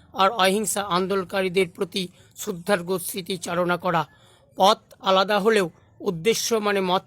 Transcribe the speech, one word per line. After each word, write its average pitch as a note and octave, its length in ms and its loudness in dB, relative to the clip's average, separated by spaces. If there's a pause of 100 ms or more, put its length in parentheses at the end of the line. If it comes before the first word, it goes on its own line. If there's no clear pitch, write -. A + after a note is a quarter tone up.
(120)
আর F#3+ 180 4
অহিংসা G3 520 0
আন্দোলনকারীদের F#3+ 880 0
প্রতি F3+ 400 -6 (280)
শ্রদ্ধার্ঘ্য F#3 600 -4
স্মৃতিচারণা F3 800 -4
করা। E3+ 300 0 (500)
পথ G3+ 220 4 (220)
আলাদা F#3+ 380 2
হলেও G3 320 2 (300)
উদ্দেশ্য G#3 540 -2
মানে G#3 260 0
মত F#3+ 260 0